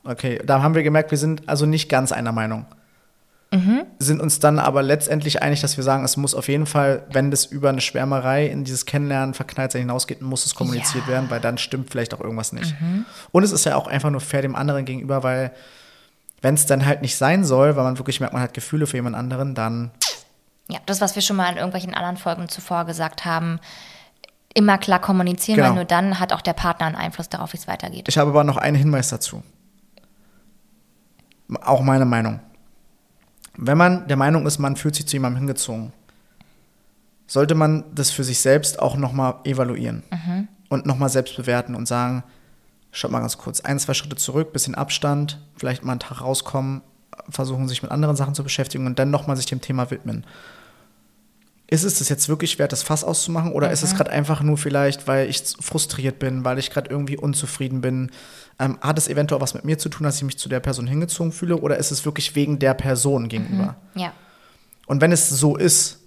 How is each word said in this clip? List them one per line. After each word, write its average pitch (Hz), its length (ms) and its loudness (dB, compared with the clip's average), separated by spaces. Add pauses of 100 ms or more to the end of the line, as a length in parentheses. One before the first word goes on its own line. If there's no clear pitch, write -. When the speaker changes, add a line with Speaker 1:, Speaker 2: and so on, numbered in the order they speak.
Speaker 1:
Okay, 123 420 -4
da 135 160 4
haben 151 140 4
wir 160 80 4
gemerkt, 151 280 4
wir 151 60 2
sind 156 320 -2
also 147 160 2
nicht 156 240 2
ganz 131 220 2
einer 117 200 -2
Meinung. 110 340 -2 (840)
Speaker 2:
Mhm. 196 340 4 (120)
Speaker 1:
Sind 151 240 2
uns 151 180 0
dann 147 200 6
aber 135 240 4
letztendlich 147 580 2
einig, 147 200 2
dass 143 140 -2
wir 139 80 -4
sagen, 135 220 2
es 127 120 0
muss 139 180 0
auf - 120 -4
jeden 147 200 2
Fall, 139 440 2
wenn 135 200 2
das 139 160 0
über 139 220 0
eine 135 120 0
Schwärmerei 135 640 0
in 143 180 -4
dieses 131 220 -4
Kennenlernen, 139 480 0
Verknalltsein 131 480 -4
hinausgeht, 123 400 -4
muss 131 240 -2
es - 80 -2
kommuniziert 123 540 -2
Speaker 2:
Ja. 127 60 0
Speaker 1:
werden, 127 180 0
weil 117 80 -2
dann 117 180 -2
stimmt 131 320 -6
vielleicht 117 240 -4
auch 110 80 -10
irgendwas 113 320 -6
nicht. 143 260 -4
Speaker 2:
Mhm. 180 260 -2 (260)
Speaker 1:
Und 180 120 8
es 202 80 2
ist 160 140 0
ja 143 100 2
auch 135 120 0
einfach 139 240 0
nur 139 100 -2
fair 139 220 -2
dem 135 120 -2
anderen 139 300 0
gegenüber, 131 380 -4
weil 127 280 -2 (920)
wenn's 143 240 4
dann 139 180 4
halt 143 160 2
nicht 131 160 -4
sein 165 260 4
soll, 143 320 6
weil 139 80 2
man 127 140 0
wirklich 131 220 -4
merkt, 127 140 -2
man 123 100 0
hat 123 100 -4
Gefühle 151 320 -2
für 143 120 -4
jemand 120 180 -2
anderen, 127 400 -4
dann 117 340 -2 (800)
Speaker 2:
Ja, - 180 -8
das, 196 160 -2
was 190 140 0
wir 202 80 -2
schon 202 120 0
mal 180 160 2
in 170 60 -6
irgendwelchen 180 380 -6
anderen 175 220 2
Folgen 175 320 -4
zuvor 170 360 -4
gesagt 160 400 -6
haben, 165 340 -2 (960)
immer 202 240 6
klar 190 240 2
kommunizieren, 185 560 2
Speaker 1:
Genau. 135 120 6
Speaker 2:
weil 120 60 4
nur 175 100 0
dann 180 340 2
hat 185 140 0
auch - 80 -2
der 170 120 -2
Partner 170 320 -2
einen 160 100 -2
Einfluss 165 340 -8
darauf, - 240 -8
wie's - 140 -12
weitergeht. - 420 -8
Speaker 1:
Ich - 100 2
habe 147 100 4
aber 147 140 6
noch 139 140 2
einen 147 200 2
Hinweis 139 320 4
dazu. - 320 -6 (2250)
Auch 131 200 4
meine 135 240 4
Meinung. 113 340 2 (1160)
Wenn 131 200 2
man 180 300 4
der 139 80 2
Meinung 143 300 4
ist, 147 140 0
man 139 160 -2
fühlt 147 200 -2
sich 147 120 -4
zu - 100 -4
jemandem 127 220 -2
hingezogen, 127 520 -4 (1400)
sollte 147 280 2
man 156 280 4 (100)
das - 180 0
für - 120 -4
sich 127 160 -2
selbst 147 400 4
auch 131 160 2
noch 139 160 0
mal 131 320 0
evaluieren 123 680 -2
Speaker 2:
Mhm. 180 360 -4 (220)
Speaker 1:
und 135 160 -2
noch 139 120 2
mal 135 120 2
selbst 127 260 0
bewerten 123 400 -2
und 117 120 -6
sagen, 123 360 -2 (680)
schaut - 200 -6
mal 123 80 -2
ganz 113 180 -4
kurz, - 240 -8
ein, 139 180 -2
zwei 139 140 -2
Schritte 143 220 -6
zurück, 156 380 -2
bisschen 127 220 -4
Abstand, 147 640 -2 (180)
vielleicht 127 260 -4
mal 127 100 -4
einen 123 60 -4
Tag 123 220 -12
rauskommen, 135 600 -2 (480)
versuchen, 131 380 -2
sich 127 160 -4
mit - 80 -8
anderen 151 240 2
Sachen 139 180 0
zu 143 100 -4
beschäftigen 135 420 -4
und 127 120 -2
dann 135 140 2
noch 143 160 0
mal 143 80 0
sich 131 120 -4
dem 127 140 -4
Thema 127 300 -2
widmen. 113 340 -8 (1400)
Ist 156 160 2
es - 160 0
das 135 100 -2
jetzt 143 200 0
wirklich 156 280 0
wert, 143 140 2
das - 100 -4
Fass 156 220 0
auszumachen, 165 480 -2
oder 143 180 2
ist 160 140 0
es 185 100 0
Speaker 2:
Mhm. 190 40 0
Speaker 1:
grad 156 120 2
einfach 147 320 0
nur 147 160 4
vielleicht, 139 500 0
weil 135 220 2
ich - 160 -4
z-, - 180 -6
frustriert 135 540 -4
bin, 131 260 -2
weil 127 140 0
ich 135 140 -4
grad - 180 -4
irgendwie 143 280 -2
unzufrieden 135 640 -2
bin? 127 280 -2 (480)
Ähm, 135 240 -2
hat 151 160 0
es 156 100 0
eventuell 147 320 0
was 135 140 -4
mit - 120 -10
mir 156 120 0
zu 151 120 -6
tun, 156 160 -6
dass 143 120 0
ich 139 60 -4
mich 135 160 -6
zu - 100 -8
der 127 120 -2
Person 127 260 -4
hingezogen 165 440 -2
fühle, 170 260 -2
oder 143 200 0
ist - 140 -2
es 139 140 -4
wirklich 147 280 -4
wegen 143 240 2
der 135 160 2
Person 131 560 0
gegenüber? 185 460 -2 (180)
Speaker 2:
Mhm. 185 80 -6
Ja. 175 120 -4 (760)
Speaker 1:
Und 139 140 0
wenn 165 100 6
es - 180 4
so 143 260 4
ist - 520 2